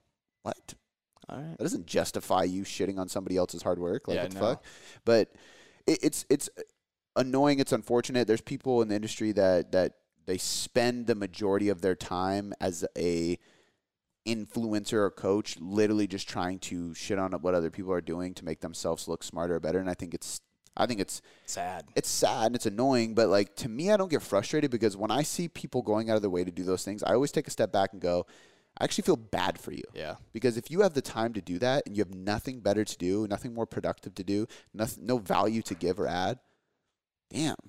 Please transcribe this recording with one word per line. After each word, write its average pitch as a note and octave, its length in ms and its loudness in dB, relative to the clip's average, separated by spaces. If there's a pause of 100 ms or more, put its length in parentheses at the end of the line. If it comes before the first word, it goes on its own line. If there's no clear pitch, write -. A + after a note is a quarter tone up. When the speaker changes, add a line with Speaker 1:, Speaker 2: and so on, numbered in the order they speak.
(440)
Speaker 1:
"What?" - 300 -8 (560)
Speaker 2:
All - 80 -10
right. D#3 200 -12
Speaker 1:
That G#2+ 60 -6
doesn't D3+ 220 -4
justify F#2 580 0
you F#2 200 -2
shitting F#2+ 340 -4
on F#2 120 -6
somebody F#2 260 -4
else's F2+ 260 0
hard F2+ 160 0
work. F2 300 -4
Like, F2 80 -2
Speaker 2:
Yeah, F2+ 80 -2
Speaker 1:
what F#2 80 -6
the F#2+ 80 -8
Speaker 2:
no. G#2+ 60 2
Speaker 1:
fuck? B2+ 180 -2 (400)
But A2+ 300 4 (520)
it, D#3+ 160 4
it's, - 280 0
it's - 200 2 (680)
annoying. C3+ 420 4
It's C3+ 140 2
unfortunate. A#2+ 540 2
There's A2 140 4
people B2+ 400 0
in A2 60 4
the G#2 80 0
industry G#2+ 380 -2
that, F#2 400 6
that F2+ 240 4 (280)
they F#2 120 -2
spend A#2+ 720 0
the A#2 80 4
majority G2+ 520 0
of F#2 140 2
their F#2 140 4
time F#2+ 680 -2
as F2 240 -2 (120)
a E2+ 400 0 (880)
influencer A2 680 -2
or G#2 160 4
coach G2+ 500 0
literally G#2 480 2
just F#2+ 200 -6
trying F#2+ 320 -4
to F2 340 -8
shit G2 240 -4
on F#2+ 160 0
what F2 200 0
other E2+ 180 2
people F#2+ 220 -6
are F2 80 0
doing E2+ 320 -6
to - 120 -16
make D#2+ 160 -6
themselves E2 460 -4
look E2 160 -4
smarter E2+ 320 -2
or E2 40 0
better. E2+ 200 0
And F#2 100 -4
I F2+ 40 -2
think E2+ 200 -10
it's, - 280 -8 (340)
I - 100 2
think A#2+ 140 -2
it's - 220 -4 (240)
Speaker 2:
Sad. F2+ 400 -8 (100)
Speaker 1:
it's - 140 0
sad A2+ 380 2
and A#2+ 80 0
it's A#2 100 -2
annoying, A2+ 500 2
but, G#2+ 140 6
like, G2+ 280 4
to B2 120 -6
me, D3 220 -2
I G#3+ 60 6
don't F#3+ 140 0
get B2 100 2
frustrated C#3+ 480 0
because A2+ 260 2
when G#2+ 160 -2
I C#3 120 2
see E3+ 240 -4
people - 340 -6
going A2 280 0
out A2 80 4
of G#2+ 40 2
their G2+ 80 2
way F2+ 140 2
to F2+ 80 -6
do F#2 120 -6
those F2+ 200 0
things, G2+ 200 -6
I F#2+ 100 4
always C#3 180 4
take - 160 -2
a - 40 -10
step A2 200 0
back G2 220 2
and F#2 80 -16
go, F2 260 0 (520)
"I - 40 0
actually - 220 0
feel F3 100 4
bad G2+ 440 -2
for - 120 -12
you." - 100 -10 (140)
Speaker 2:
Yeah. D#2+ 220 -8 (160)
Speaker 1:
Because A#2 220 2
if A#2 140 -8
you E3+ 120 2
have F#3+ 120 6
the C#3 80 0
time A2+ 320 -2
to G2+ 80 -6
do F2 180 -4
that C3 280 0
and G2+ 100 -8
you G#2 60 4
have F#2 100 -6
nothing G#2 460 -4
better G#2 260 2
to - 120 -10
do, G2 300 0
nothing A#2 280 -6
more A2+ 100 -2
productive F2+ 500 -6
to F#2+ 80 -8
do, G2+ 220 0 (260)
noth-, G#2+ 280 -4
no B2 180 0
value G#2 460 0
to - 100 -6
give F2+ 260 -2
or F2+ 60 0
add, F#2 320 -2 (920)
damn, C#3+ 240 -2 (140)